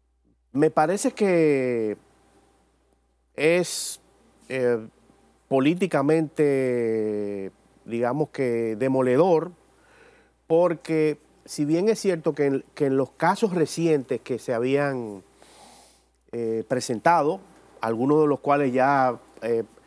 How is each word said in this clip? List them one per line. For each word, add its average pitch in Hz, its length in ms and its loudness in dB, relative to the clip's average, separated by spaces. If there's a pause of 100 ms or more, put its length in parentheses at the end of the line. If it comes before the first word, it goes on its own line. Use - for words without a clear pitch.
(520)
Me 156 180 2
parece 180 420 0
que 135 880 0 (1400)
es, - 640 -2 (480)
eh, 123 300 0 (720)
políticamente, 131 2000 0 (320)
digamos 123 460 -2
que 117 440 -2
demoledor, 131 800 2 (960)
porque 160 680 2 (260)
si - 200 -6
bien 165 240 0
es 220 120 0
cierto 165 320 -2
que 143 140 0
en, 135 180 -2 (100)
que 143 120 -2
en 135 100 0
los 135 140 0
casos 180 440 0
recientes 156 680 0
que 120 180 -6
se - 120 -6
habían, 123 720 -2 (1080)
eh, 113 340 -4
presentado, 147 720 0 (420)
algunos 127 420 0
de 151 40 4
los 139 140 0
cuales 143 320 0
ya, 131 440 2 (240)
eh, 113 220 -2 (240)